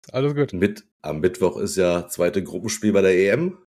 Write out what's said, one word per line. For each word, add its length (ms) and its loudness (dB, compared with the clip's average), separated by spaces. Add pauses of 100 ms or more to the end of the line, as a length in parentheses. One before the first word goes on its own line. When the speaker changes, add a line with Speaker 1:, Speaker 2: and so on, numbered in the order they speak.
(100)
Speaker 1:
alles 240 -2
gut. 200 0
Speaker 2:
Mit-, 300 -2 (180)
am 180 -6
Mittwoch 360 0
ist 200 -6
ja 320 0
zweite 340 -2
Gruppenspiel 500 -4
bei 100 4
der 120 6
E 140 4
M. 380 0